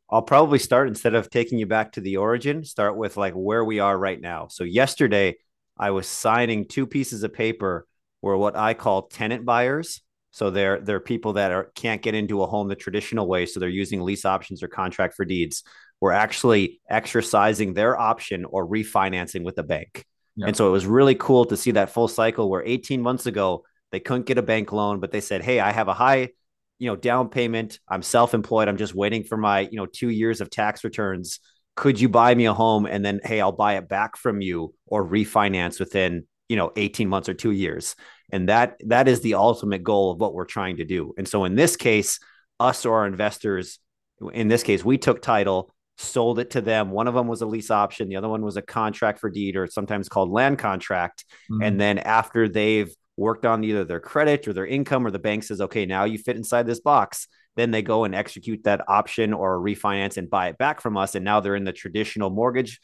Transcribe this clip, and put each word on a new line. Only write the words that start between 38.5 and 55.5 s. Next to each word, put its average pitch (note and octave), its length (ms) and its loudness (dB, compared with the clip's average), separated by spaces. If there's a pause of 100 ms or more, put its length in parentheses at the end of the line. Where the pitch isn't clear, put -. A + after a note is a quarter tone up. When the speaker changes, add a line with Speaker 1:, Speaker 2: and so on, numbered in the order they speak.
Speaker 1:
that A#2+ 220 4
is A#2+ 140 4
the A2+ 120 0
ultimate G2+ 480 2
goal G2 300 2
of E2+ 80 -8
what G2 160 -2
we're F2 100 -6
trying F#2 320 -6
to E2 80 -8
do. D#2 320 -4
And G2 100 -8
so G2+ 180 0
in F#2+ 100 -2
this E3+ 200 4
case, G#2+ 440 2 (400)
us B2+ 260 0
or A2+ 140 2
our G#2 80 2
investors, G2 720 -4 (520)
in A2 160 -2
this A#2 140 4
case, F#2+ 240 0
we C3+ 140 4
took B2+ 240 2
title, G2 500 0 (240)
sold A#2 400 0
it A#2+ 140 -4
to B2 100 -2
them. G#2+ 300 0
One A2 160 0
of A#2+ 80 -2
them B2 120 2
was A2+ 140 -6
a A2+ 60 -2
lease A2 240 -6
option. G#2 360 0
The F#2+ 100 -8
other G#2 120 -4
one A2 140 -4
was G#2 120 -6
a G2+ 60 -6
contract G#2+ 560 -2
for G#2 140 -6
deed, G2 240 -4
or F#2+ 80 -2
it's F2 100 -8
sometimes G2+ 360 -4
called F#2+ 200 0
land C3 300 2
contract. F#2 640 -4 (260)
Speaker 2:
Mm-hmm. G#2+ 120 -2
Speaker 1:
And G2+ 180 0
then G2+ 160 4
after A2 500 2
they've G#2+ 460 0 (240)
worked A2 300 0
on A2 160 2
either G#2 200 0
their G2 160 -6
credit D3 480 0
or G#2+ 60 -4
their F#2+ 140 -4
income, C3 400 0
or - 20 -2
the F#2+ 80 -4
bank G#2+ 240 -2
says, G2+ 180 -8